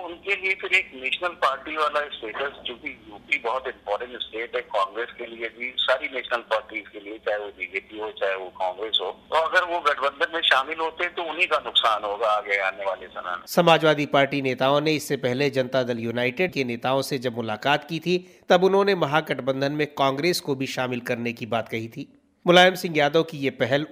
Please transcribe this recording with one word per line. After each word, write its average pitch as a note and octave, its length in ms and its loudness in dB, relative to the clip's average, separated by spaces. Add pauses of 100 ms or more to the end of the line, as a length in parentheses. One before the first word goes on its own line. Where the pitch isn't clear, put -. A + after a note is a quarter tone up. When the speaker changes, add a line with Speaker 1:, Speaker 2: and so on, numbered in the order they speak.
Speaker 1:
उनके F3 300 -6
लिए F#3 260 -2
फिर F#3 120 -4
एक F#3 220 2
national C3 460 -4
party C#3 360 0
वाला D3 320 0
status, - 560 -8
क्योंकि C3 260 -10 (140)
यूपी G#2+ 340 -6
बहुत B2+ 280 -4
important A#2 540 -6
state A#2 340 -8
है B2 60 -4 (100)
कांग्रेस A2+ 460 -2
के A#2+ 80 -10
लिए A#2 240 -8
भी, A#2+ 300 -10
सारी C#3 300 0
national B2 400 -4
parties G#2+ 380 -4
के G#2+ 120 -16
लिए, G2+ 200 -12
चाहे G#2+ 180 -2
वो G#2 100 -8 (100)
बीजेपी F#2+ 420 -10
हो, G#2+ 200 -8
चाहे G2 160 -2
वो F#2 220 -8
कांग्रेस - 440 -2
हो, F2+ 100 -4 (180)
तो D#3 120 2
अगर E3+ 300 2
वो E3+ 100 -2
गठबंधन D3 540 0
में E3 80 -4
शामिल D#3 360 2
होते D#3+ 240 -4
हैं F3 120 -2
तो F3+ 100 -4
उन्हीं E3 220 -2
का D3+ 180 2
नुकसान A2 380 2
होगा G#2 280 0
आगे G#2 300 0
आने F#2+ 240 -2
वाले F#2 220 -4
समय F2+ 240 -10
में। F2+ 180 -8
Speaker 2:
समाजवादी D#3 600 6
पार्टी C#3 320 2
नेताओं C3 400 2
ने D#3 120 2
इससे D3 260 -2
पहले C3 320 0
जनता B2+ 320 0
दल A#2+ 160 -2
यूनाइटेड B2 540 -2
के C3+ 120 0
नेताओं B2+ 380 0
से C#3+ 160 -4
जब A#2+ 160 -4
मुलाकात A#2 540 0
की D#3+ 100 -4
थी, F3 180 0 (320)
तब F#3 160 8
उन्होंने G3 300 4
महागठबंधन C#3 760 0
में D3+ 180 0
कांग्रेस C#3+ 500 2
को C#3+ 160 -2
भी C3 120 -4
शामिल B2+ 340 -2
करने A#2+ 320 -4
की A#2+ 140 -10
बात A2+ 220 -2
कही A2+ 180 -4
थी। C#3 200 -14 (380)
मुलायम F3+ 300 8
सिंह E3+ 220 -4
यादव D3 260 4
की D#3+ 140 -10
ये C#3 140 0
पहल B2+ 400 2